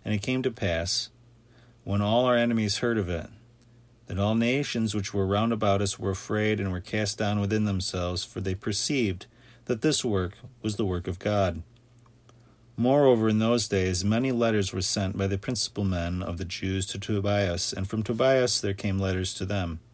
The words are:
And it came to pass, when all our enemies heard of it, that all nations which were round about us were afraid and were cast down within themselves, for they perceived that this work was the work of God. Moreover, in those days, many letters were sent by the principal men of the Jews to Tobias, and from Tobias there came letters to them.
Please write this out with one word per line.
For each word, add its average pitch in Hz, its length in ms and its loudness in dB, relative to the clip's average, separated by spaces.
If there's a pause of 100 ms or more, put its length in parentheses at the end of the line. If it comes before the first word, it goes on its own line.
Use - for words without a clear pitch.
And 107 120 -2
it 101 80 -2
came 131 200 -2
to 123 80 0
pass, 85 600 -4 (720)
when 101 160 0
all 110 240 4
our 123 120 6
enemies 113 420 2
heard 120 180 0
of 90 140 0
it, 82 180 -4 (800)
that 95 120 -6
all 104 160 2
nations 117 600 0
which 98 180 -4
were 98 140 2
round 107 260 2
about 104 300 2
us 98 160 -2
were 95 120 -2
afraid 107 480 0
and 95 140 -2
were 87 80 -4
cast 107 380 -4
down 104 200 0
within 107 280 0
themselves, 90 580 -2
for - 160 -10
they 95 140 -2
perceived 104 720 -2 (400)
that 117 160 -2
this 156 220 2
work 95 340 0 (240)
was 110 120 -2
the 107 120 -2
work 90 200 -2
of 87 140 -6
God. 95 420 0 (1120)
Moreover, 123 520 6
in 107 120 4
those 117 280 2
days, 92 360 0
many 117 280 2
letters 113 400 2
were 95 80 -4
sent 98 360 -2
by 98 100 0
the 98 100 0
principal - 480 -4
men 87 380 -2
of 85 160 -6
the 90 80 -6
Jews 95 400 -4
to - 120 -8
Tobias, 101 760 0
and 98 120 -4
from 110 160 -2
Tobias 123 560 2
there 98 140 -2
came 95 260 -2
letters 92 360 0
to 98 100 -6
them. 90 360 -4 (140)